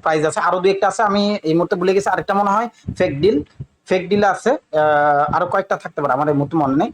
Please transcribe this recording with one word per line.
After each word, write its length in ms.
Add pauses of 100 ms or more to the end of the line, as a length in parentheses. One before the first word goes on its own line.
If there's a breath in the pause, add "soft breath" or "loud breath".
প্রাইস 220
আছে, 160
আরো 200
দুই 100
একটা 180
আছে, 140
আমি 400
এই 120
মুহূর্তে 220
ভুলে 180
গেছি, 140
আরেকটা 260
মনে 160
হয় 180 (300 soft breath)
ফেক 220
ডিল, 220 (440)
ফেক 220
ডিল 160
আছে, 260
আহ, 840
আরো 100
কয়েকটা 300
থাকতে 260
পারে, 100
আমার 160
এই 60
মুহূর্তে 220
মনে 200
নেই, 180